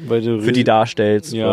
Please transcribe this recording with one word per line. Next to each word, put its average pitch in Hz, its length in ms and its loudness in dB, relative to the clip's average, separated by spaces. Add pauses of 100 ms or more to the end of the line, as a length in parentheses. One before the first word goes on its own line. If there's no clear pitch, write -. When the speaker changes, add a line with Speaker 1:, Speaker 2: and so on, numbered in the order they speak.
Speaker 1:
Weil 117 140 0
du 113 220 -2
Speaker 2:
für 120 100 2
die 123 80 2
Speaker 1:
Ris-, 113 60 0
Speaker 2:
darstellst 110 640 0
Speaker 1:
ja. 110 200 -4